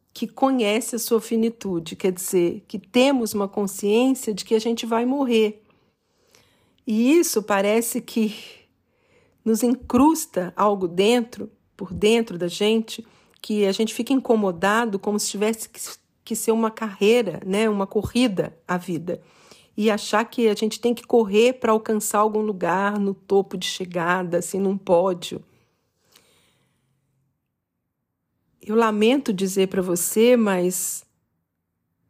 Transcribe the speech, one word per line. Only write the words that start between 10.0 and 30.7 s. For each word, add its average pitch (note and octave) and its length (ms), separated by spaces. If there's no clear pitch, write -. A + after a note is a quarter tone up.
algo G3+ 300
dentro, G#3+ 640
por F#3 160
dentro G#3+ 460
da F3 100
gente, A3 580
que G#3 240
a G3 60
gente A3 200
fica A#3+ 200
incomodado, G#3 840
como G#3 200
se - 120
tivesse G#3+ 380
que, - 120
que A3+ 120
ser - 160
uma A3+ 180
carreira, G#3 760
né, G3+ 240
uma G3+ 180
corrida G3+ 720
à F3+ 100
vida. F3 420
E G#3+ 140
achar G#3+ 340
que A3+ 240
a G#3 60
gente G#3+ 240
tem A#3+ 160
que - 100
correr A3+ 500
pra A#3 180
alcançar A3 460
algum G#3+ 220
lugar G3+ 600
no G3 120
topo G3 460
de F3+ 80
chegada, F3 720
assim, F#3+ 220
num G3 180
pódio. F3+ 640
Eu G#3+ 140
lamento A3+ 560
dizer F#3+ 360
pra F#3+ 140
você, A3 540
mas F#3 680